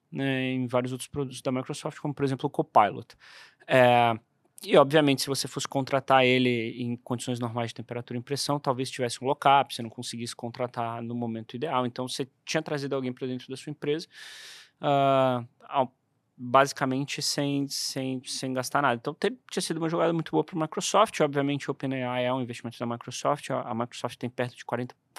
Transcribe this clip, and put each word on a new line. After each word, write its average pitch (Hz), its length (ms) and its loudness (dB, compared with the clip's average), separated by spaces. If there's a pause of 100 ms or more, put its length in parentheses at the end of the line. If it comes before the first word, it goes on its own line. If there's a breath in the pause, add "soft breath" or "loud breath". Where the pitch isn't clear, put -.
(100)
né, 135 400 -2
em 127 160 -2
vários 127 240 0
outros 127 180 -10
produtos 131 320 -8
da 135 120 -2
Microsoft, 143 460 -6
como, 151 140 -6
por 139 120 -4
exemplo, 135 240 0
o - 20 -12
Copilot. 110 640 2 (500 loud breath)
É, 120 540 6 (480)
E, 202 120 6
obviamente, 143 420 6
se - 80 -6
você 135 180 -2
fosse - 220 -6
contratar 135 560 2
ele 123 580 2
em 120 140 -4
condições 123 420 -6
normais 117 300 -4
de - 60 -14
temperatura 120 440 -10
e 123 40 -8
pressão, 143 360 -2
talvez 131 320 -2
tivesse 123 320 -4
um 123 40 -4
lockup, 139 480 4
você - 80 -8
não 113 80 -8
conseguisse 117 440 -10
contratar 117 680 -8
no 117 120 -8
momento 113 400 -8
ideal. 127 300 -2
Então, 127 240 -6
você 135 180 -6 (200)
tinha 160 160 -2
trazido 143 320 -6
alguém 127 180 -4
pra 131 140 -10
dentro 127 220 -8
da 131 80 -12
sua - 140 -14
empresa, 147 380 -4 (720 loud breath)
ah, 135 640 4 (160)
ao-, 135 340 -2 (400)
basicamente 135 840 2
sem, 143 480 -2
sem, 131 560 -6
sem - 300 -6
gastar 127 260 0
nada. 135 140 4
Então, 117 180 -6
te-, 220 260 -4 (120)
tinha - 120 -4
sido 170 140 -4
uma 165 140 -2
jogada 170 240 2
muito 160 160 -2
boa 156 120 2
pra 165 160 -6
Microsoft. 196 640 0
Obviamente, 143 480 0
o 143 40 -2
OpenAI 127 520 -2
é 123 80 2
um 131 80 0
investimento 117 380 -8
da 120 80 -4
Microsoft. 127 640 -4
A, 127 100 -2
a 127 140 -6
Microsoft 120 420 -6
tem 123 140 -8
perto 123 260 -6
de - 80 -20
quarenta, 123 320 -6 (220)